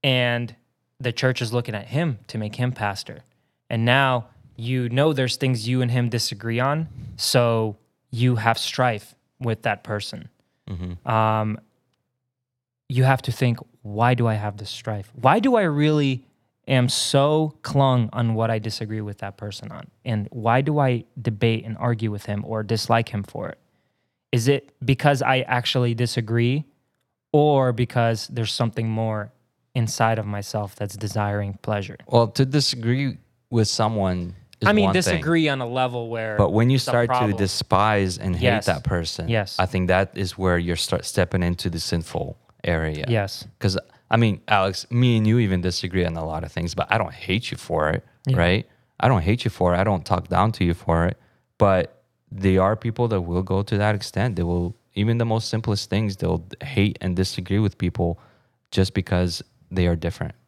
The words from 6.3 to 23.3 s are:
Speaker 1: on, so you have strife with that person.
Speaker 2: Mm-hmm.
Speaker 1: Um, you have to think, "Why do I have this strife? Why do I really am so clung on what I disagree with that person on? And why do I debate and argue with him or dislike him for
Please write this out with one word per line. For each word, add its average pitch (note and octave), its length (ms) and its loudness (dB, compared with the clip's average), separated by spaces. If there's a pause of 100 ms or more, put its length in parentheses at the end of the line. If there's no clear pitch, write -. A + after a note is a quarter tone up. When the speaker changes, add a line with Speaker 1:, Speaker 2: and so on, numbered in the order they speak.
Speaker 1:
on, D3 280 0 (300)
so A2+ 600 2 (340)
you B2 240 2
have A2+ 240 2
strife - 560 -2 (240)
with A2+ 240 -4
that G#2+ 200 -2
person. - 460 -8 (400)
Speaker 2:
Mm-hmm. F2+ 400 -8
Speaker 1:
Um, A2 500 2 (1300)
you B2+ 160 2
have C3 200 4
to - 80 -4
think, A#2+ 260 0 (240)
"Why A2 320 2
do A#2+ 140 2
I A2 80 0
have G#2 220 -6
this G#2 120 -12
strife? - 500 -10
Why C#3+ 200 6
do B3 160 2
I G#3+ 80 2
really D3 600 2 (440)
am B2+ 220 4
so D3+ 720 2
clung B2+ 520 2
on A#2 220 0
what A2+ 140 0
I A2 100 0
disagree A2 420 -6
with G#2 180 -10
that G2 180 -10
person G#2 340 -12
on? - 160 -16 (160)
And G#2+ 280 -2
why A#2 300 2
do D3 180 0
I B2+ 260 0 (160)
debate A2+ 440 0
and A2+ 120 -8
argue A2+ 340 -2
with G#2 140 -10
him G#2 200 -4
or A2 180 -4
dislike A2+ 460 0
him G2+ 140 -6
for - 260 -10